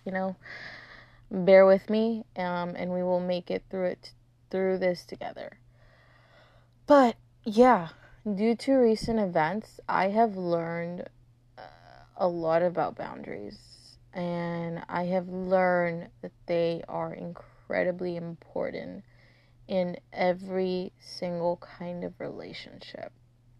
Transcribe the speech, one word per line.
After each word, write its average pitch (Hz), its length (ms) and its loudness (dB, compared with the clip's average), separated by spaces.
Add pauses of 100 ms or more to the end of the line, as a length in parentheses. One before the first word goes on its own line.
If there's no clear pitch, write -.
you 185 80 -8
know, 190 240 -4 (920)
bear 190 360 10
with 190 240 6
me, 220 340 0 (120)
um, 175 400 -4
and 180 160 -6
we 180 100 -2
will 180 180 0
make 180 300 -4
it 185 200 -4
through 185 160 -4
it, - 260 -8 (380)
through 190 280 0
this 180 260 -2
together. - 540 -14 (1300)
But, 262 300 8 (280)
yeah, 214 460 6 (440)
due 220 220 2
to 269 200 2
recent 226 420 2
events, 175 680 -2
I 185 200 2
have 214 280 2
learned, 170 720 -4 (500)
uh, - 40 -18 (540)
a 185 120 2
lot 170 340 0
about 170 320 0
boundaries, - 1040 -14 (160)
and 170 720 -4
I 175 160 -4
have 180 240 -2
learned 180 800 0 (140)
that 180 100 -14 (140)
they 170 420 -2
are 165 240 -6
incredibly 180 1040 -4
important - 880 -10 (640)
in 185 280 -2 (160)
every 185 840 -2
single 175 600 -6
kind 175 440 -12
of 180 160 -12
relationship, - 920 -16 (480)